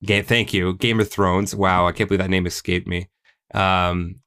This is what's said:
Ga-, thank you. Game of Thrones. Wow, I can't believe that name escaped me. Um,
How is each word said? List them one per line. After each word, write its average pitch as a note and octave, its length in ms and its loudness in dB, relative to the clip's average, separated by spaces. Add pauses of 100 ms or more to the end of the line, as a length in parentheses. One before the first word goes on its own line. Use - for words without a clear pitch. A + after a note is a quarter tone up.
Ga-, G2+ 180 2
thank A#2 300 0
you. F#2 220 0
Game A2+ 260 0
of G#2 80 0
Thrones. F#2+ 460 0
Wow, F#2 320 2
I F2 60 0
can't G2+ 160 -2
believe G2 100 0
that F#2+ 100 -2
name F#2 180 0
escaped F2 400 -4
me. F2 220 -6 (460)
Um, F2+ 640 0 (100)